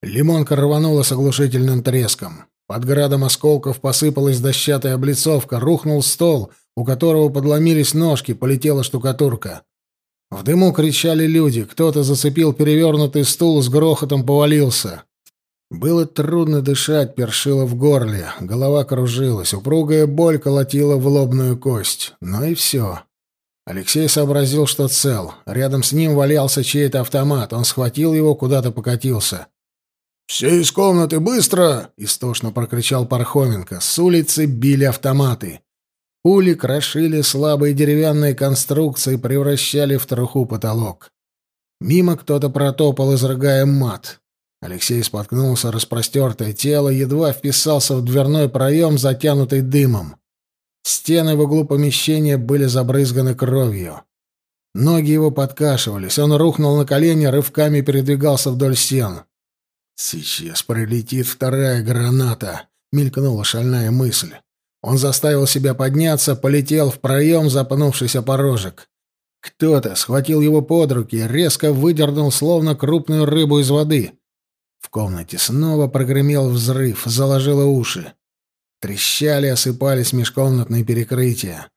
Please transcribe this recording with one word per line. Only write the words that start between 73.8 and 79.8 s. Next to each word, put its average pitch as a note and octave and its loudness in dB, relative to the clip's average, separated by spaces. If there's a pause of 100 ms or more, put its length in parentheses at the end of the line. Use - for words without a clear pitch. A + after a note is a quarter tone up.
В - -20
комнате F#2 -6
снова D3+ 0
прогремел C3+ 0
взрыв, B2 -2
заложило C#3 2
уши. A#2+ -2 (680)
Трещали, C#3 -2
осыпались B2+ -2